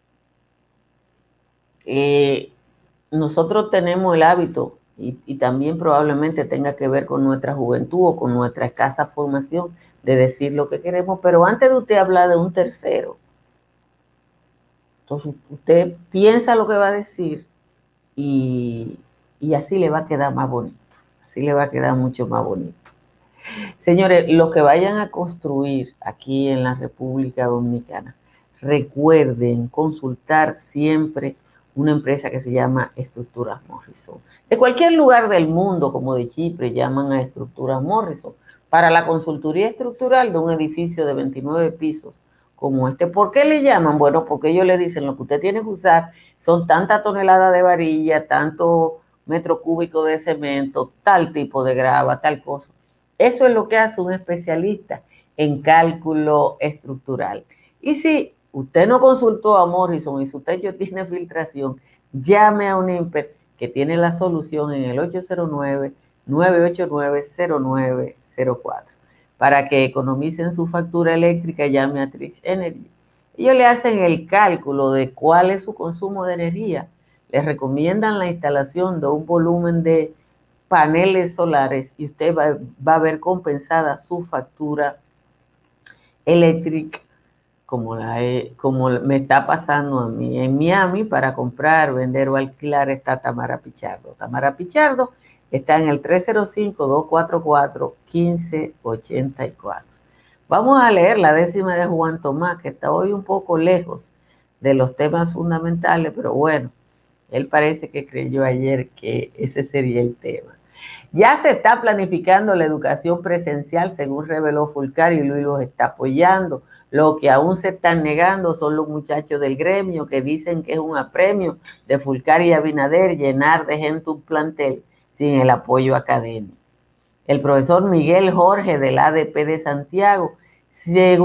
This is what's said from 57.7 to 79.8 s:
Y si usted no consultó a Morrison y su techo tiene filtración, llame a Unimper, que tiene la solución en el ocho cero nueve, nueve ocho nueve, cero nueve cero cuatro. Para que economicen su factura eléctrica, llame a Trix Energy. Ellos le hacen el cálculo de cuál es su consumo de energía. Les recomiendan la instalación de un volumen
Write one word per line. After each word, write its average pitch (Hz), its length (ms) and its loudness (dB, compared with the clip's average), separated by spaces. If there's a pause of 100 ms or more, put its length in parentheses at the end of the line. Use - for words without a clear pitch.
Y 294 140 -2
si 302 400 -2 (180)
usted 151 360 2
no 247 120 4
consultó 226 560 4
a 180 100 6
Morrison 170 560 -2
y 135 40 -4
su 135 140 -14
techo 185 340 -6
tiene 190 300 -8
filtración, 160 760 -8 (320)
llame 202 560 4
a 196 80 0
Unimper, 175 580 -4 (220)
que 120 120 -6
tiene 147 280 -2
la 170 160 2
solución 156 600 -4
en 139 120 -4
el 123 140 -4
ocho 175 240 -4
cero 175 280 -6
nueve, 139 420 -4 (340)
nueve 170 380 4
ocho 175 240 -2
nueve, 143 360 -2
cero 170 360 -4
nueve 131 560 -2 (180)
cero 127 280 -4
cuatro. - 320 -12 (420)
Para 139 320 2
que 139 160 2
economicen 143 680 -4
su 170 140 -2
factura 170 440 -2
eléctrica, 170 540 0
llame 139 340 0
a 135 100 -4
Trix - 320 -16
Energy. 180 460 -8 (480)
Ellos 254 200 4
le 247 100 6
hacen 240 320 2
el 165 300 2
cálculo 143 640 2
de 135 180 0
cuál 170 400 4
es 190 140 -4
su 214 100 -10
consumo 185 500 -8
de 180 100 -4
energía. 170 540 -6 (420)
Les 143 140 -2
recomiendan 160 720 -2
la 185 100 -2
instalación 170 720 -2
de 143 80 -2
un 151 180 -2
volumen 170 560 0